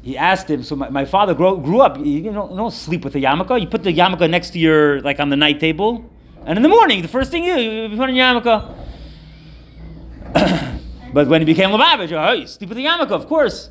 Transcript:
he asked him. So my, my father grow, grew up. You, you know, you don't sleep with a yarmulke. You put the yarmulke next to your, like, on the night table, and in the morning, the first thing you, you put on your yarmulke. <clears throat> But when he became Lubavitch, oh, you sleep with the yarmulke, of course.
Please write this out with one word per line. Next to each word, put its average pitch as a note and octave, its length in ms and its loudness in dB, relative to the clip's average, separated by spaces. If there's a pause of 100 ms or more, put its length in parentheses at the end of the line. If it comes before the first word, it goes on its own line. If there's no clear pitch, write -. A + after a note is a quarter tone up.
he B2+ 140 -10
asked F3+ 320 0
him. C#3 140 -2
So D3 120 -8
my, C3+ 140 -6
my C#3 160 -4
father F#3+ 300 2
grow, F#3+ 220 2
grew F3 240 0
up. B3 180 4
You, - 60 -8
you E3+ 280 -2
know, G3+ 180 -8
you F#3 60 -12
don't G#3+ 160 -6
sleep - 320 -6
with C#3 120 -8
a C3+ 40 -2
yarmulke. F3 400 0
You E3 60 -4
put G#3+ 180 -4
the F#3 80 0
yarmulke F3 380 2
next F3 200 -2
to F3+ 80 -8
your, D3+ 440 4
like, C#3 180 -2
on D3 80 2
the C#3 80 2
night D3 240 2
table, G3 500 -2 (360)
and D#3+ 100 -2
in A3 60 2
the D#4+ 80 6
morning, E4+ 320 4
the E3 60 -8
first C4 220 -2
thing E4+ 140 -2
you, F4+ 120 0
you A3 340 -2
put B3 180 -2
on B3+ 60 -2
your B3+ 100 2
yarmulke. A#3+ 540 0 (1600)
<clears throat> - 440 0 (340)
But C#3 160 4
when D#3+ 140 4
he - 20 0
became E3+ 240 4
Lubavitch, A3 440 2
oh, E3 200 0
you D#3+ 140 -4
sleep F3+ 240 -16
with A#3 80 -10
the C4+ 80 -6
yarmulke, E4 240 -2
of E3+ 160 -4
course. D4 440 -2